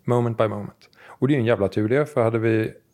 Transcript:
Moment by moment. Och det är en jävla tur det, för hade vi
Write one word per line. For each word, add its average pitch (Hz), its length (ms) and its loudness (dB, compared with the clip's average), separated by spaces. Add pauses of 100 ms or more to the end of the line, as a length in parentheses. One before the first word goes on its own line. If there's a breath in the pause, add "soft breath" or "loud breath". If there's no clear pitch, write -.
Moment 120 340 -2
by 113 100 2
moment. 104 420 -12 (120)
Och - 260 -4
det 143 60 2
är 143 60 2
en 110 60 0
jävla 101 220 2
tur 107 220 -2
det, 143 160 2
för 127 180 -2
hade 113 160 0
vi 110 340 0 (200)